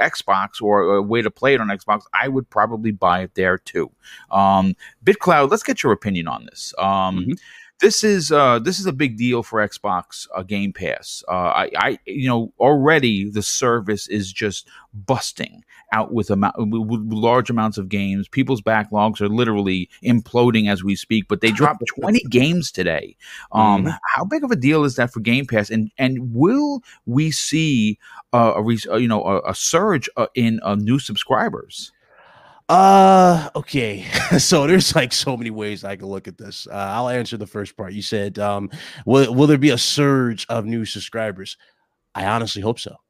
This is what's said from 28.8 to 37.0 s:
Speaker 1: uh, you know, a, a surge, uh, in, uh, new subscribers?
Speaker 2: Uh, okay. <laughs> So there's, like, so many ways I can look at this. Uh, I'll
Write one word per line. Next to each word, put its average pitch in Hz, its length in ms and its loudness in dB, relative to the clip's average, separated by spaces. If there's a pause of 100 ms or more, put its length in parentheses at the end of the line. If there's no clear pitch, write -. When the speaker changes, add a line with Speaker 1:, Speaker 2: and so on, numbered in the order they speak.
Speaker 1:
uh, 104 60 -2
you 120 120 0
know, 107 160 -2
a, 95 280 -2
a - 20 -4
surge, 170 640 0
uh, 117 160 0
in, 117 300 0
uh, 101 120 -2
new 104 220 0
subscribers? - 920 -4 (800)
Speaker 2:
Uh, 190 840 8
okay. 113 540 -4
<laughs> - 40 -6 (260)
So 143 260 2
there's, 180 300 4
like, 127 180 0
so 131 240 -2
many 117 140 -6
ways 104 320 -6
I 98 120 -8
can 98 120 -14
look 95 200 -10
at 95 120 -18
this. 98 280 -18
Uh, - 60 -16
I'll 101 360 -4